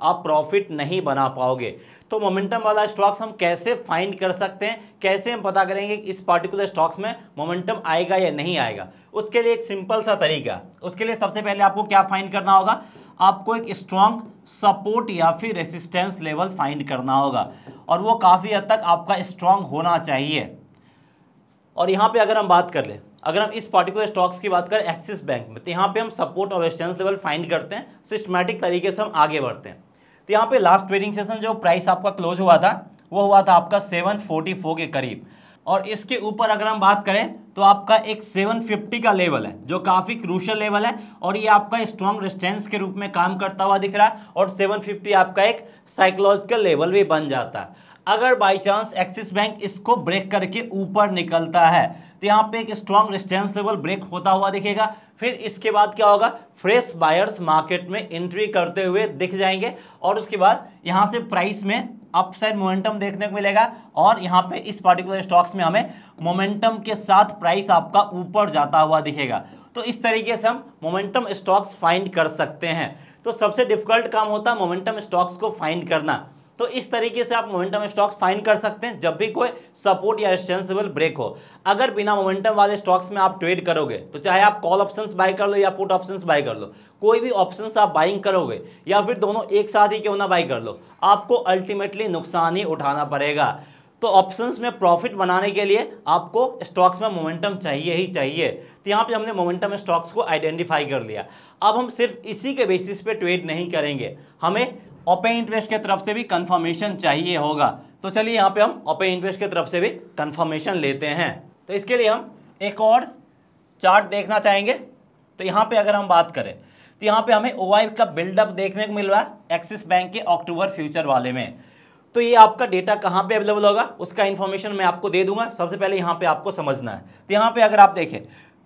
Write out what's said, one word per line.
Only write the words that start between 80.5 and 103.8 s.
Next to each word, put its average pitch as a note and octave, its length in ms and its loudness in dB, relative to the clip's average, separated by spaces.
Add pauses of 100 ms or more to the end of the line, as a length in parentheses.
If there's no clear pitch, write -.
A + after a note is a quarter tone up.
लेवल G3+ 200 -2
ब्रेक D3+ 300 -2
हो। A2+ 80 -4 (400)
अगर G#3+ 240 2
बिना G#3 260 0
मोमेंटम G3 380 0
वाले G3+ 220 4
स्टॉक्स F#3 360 0
में G3 100 -2
आप F#3 180 2
ट्रेड F3 260 -2
करोगे, D3+ 300 0
तो - 220 -14
चाहे F#3+ 220 2
आप G#3 200 6
कॉल F3+ 200 2
ऑप्शंस G#3 320 -4
बाय F#3 200 2
कर G3+ 160 0
लो G3+ 80 0
या G3 140 4
पुट F#3+ 220 -2
ऑप्शंस F#3 300 -2
बाय D3+ 200 2
कर A#2 140 -4
लो, G2+ 160 -12 (300)
कोई A3 180 6
भी B3+ 120 -2
ऑप्शंस G3+ 460 -2
आप G#3 160 6
बाइंग F#3 280 2
करोगे F3 380 0 (280)
या G3 140 4
फिर A3+ 160 -4
दोनों G#3+ 320 0
एक G#3 200 2
साथ G#3 180 6
ही G#3+ 100 -2
क्यों G#3 180 -2
ना G3+ 100 0
बाय F3+ 160 2
कर B2+ 180 -4
लो, A2 180 -8 (240)
आपको G#3 320 4
अल्टीमेटली G3+ 760 -2
नुकसान E3+ 480 -2
ही G3+ 100 -2
उठाना D3 380 -2
पड़ेगा। C#3+ 460 0 (520)
तो A#3 60 2
ऑप्शंस G3 520 2
में A#3+ 180 -2
प्रॉफिट F3+ 360 2
बनाने F#3+ 360 0
के G3+ 140 -2
लिए G#3 260 2 (180)
आपको G#3 540 0
स्टॉक्स F3+ 400 2
में A3 80 0
मोमेंटम F3 480 -4
चाहिए E3 360 -4
ही F3+ 120 -2
चाहिए। D#3 420 -2
तो - 420 -10
यहाँ A3 140 2
पे A#3 100 -4
हमने A3 200 -4
मोमेंटम F#3 420 -2
स्टॉक्स F3 360 -2
को A3+ 100 -2
आइडेंटिफाई D#3 640 -2
कर B2+ 160 -4
लिया। G#2+ 220 -10 (380)
अब G#3+ 140 4
हम B3 140 -2
सिर्फ G#3 360 -4
इसी A3+ 280 -8
के B3+ 120 0
बेसिस F#3 360 -2
पे A3 120 -4
ट्रेड F3+ 320 -2
नहीं E3+ 240 -6
करेंगे, D3 460 -4 (260)